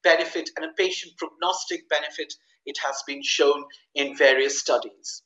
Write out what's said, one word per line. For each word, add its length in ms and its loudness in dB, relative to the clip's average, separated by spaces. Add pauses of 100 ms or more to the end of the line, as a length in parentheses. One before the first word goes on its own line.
benefit 540 2
and 100 -8
a 80 -12
patient 420 -2
prognostic 720 -6
benefit. 460 -4 (320)
It 180 -10
has 220 -4
been 160 -8
shown 420 2 (300)
in 220 -2
various 440 4
studies. 640 -4